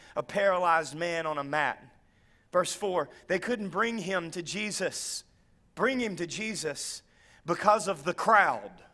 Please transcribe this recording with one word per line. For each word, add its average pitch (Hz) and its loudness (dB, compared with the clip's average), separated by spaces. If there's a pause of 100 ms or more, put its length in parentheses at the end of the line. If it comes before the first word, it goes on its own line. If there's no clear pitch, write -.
(160)
a 151 0
paralyzed 175 2
man 165 -2
on 151 -2
a 139 -4
mat. 139 0 (680)
Verse 175 2
four, 180 -2 (180)
they 180 0
couldn't 214 -4
bring 226 -2
him 175 -4
to 175 -8
Jesus, 185 -6 (500)
bring 247 0
him 214 -2
to 160 -6
Jesus 156 -6 (460)
because 185 4
of 156 -2
the 175 -2
crowd. 147 4 (220)